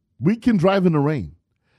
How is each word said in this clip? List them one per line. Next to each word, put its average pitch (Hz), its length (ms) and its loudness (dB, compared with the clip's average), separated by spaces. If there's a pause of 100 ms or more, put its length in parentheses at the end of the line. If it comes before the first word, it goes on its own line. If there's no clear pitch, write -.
(180)
We 180 180 -2
can 233 200 0
drive 190 300 2
in 165 80 2
the 147 60 0
rain. 139 340 -4 (440)